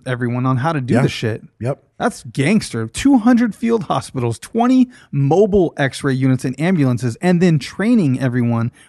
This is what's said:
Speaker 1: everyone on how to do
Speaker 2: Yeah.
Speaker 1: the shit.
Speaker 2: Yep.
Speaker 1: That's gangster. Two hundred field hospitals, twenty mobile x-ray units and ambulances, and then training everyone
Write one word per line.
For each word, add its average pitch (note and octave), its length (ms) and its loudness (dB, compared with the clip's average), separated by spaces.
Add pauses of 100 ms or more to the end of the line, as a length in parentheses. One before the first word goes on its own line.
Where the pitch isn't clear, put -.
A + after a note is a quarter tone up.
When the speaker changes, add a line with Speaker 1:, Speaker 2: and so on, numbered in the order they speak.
Speaker 1:
everyone B2 400 -4
on C3 120 0
how D3 160 -2
to D3 60 -4
do B2 140 -2
Speaker 2:
Yeah. B2+ 80 2
Speaker 1:
the C#3 80 2
shit. - 320 -6 (180)
Speaker 2:
Yep. B2 220 -6 (160)
Speaker 1:
That's - 340 -4
gangster. C#3 540 -2
Two F3+ 320 2
hundred A#3 380 2
field A3+ 300 -2
hospitals, B2 520 -4
twenty B3 520 2 (220)
mobile F3 640 2
x-ray C#3 380 -2
units C3 320 0
and C3 160 -6
ambulances, C3 580 0
and F3 220 2
then E3+ 160 4
training F#3+ 640 0
everyone A#2 520 -2 (180)